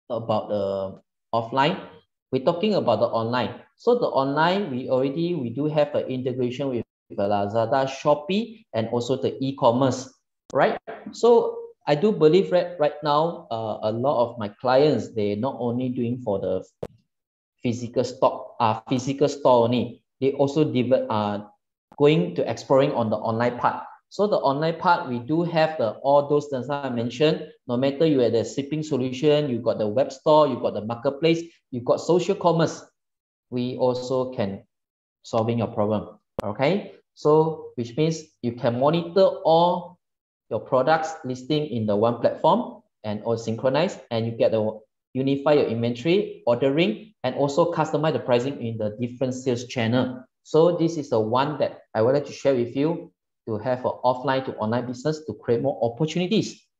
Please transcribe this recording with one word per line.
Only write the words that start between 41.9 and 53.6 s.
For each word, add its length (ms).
one 260
platform 600
and 200
all 140
synchronize, 600
and 140
you 60
get 200
the 280
unify 400
your 140
inventory, 800
ordering, 680
and 100
also 380
customize 400
the 60
pricing 420
in 160
the 240
different 320
sales 320
channel. 580
So 340
this 180
is 140
the 100
one 400
that 220
I 80
would 120
like 140
to 40
share 240
with 180
you 380
to 100
have 280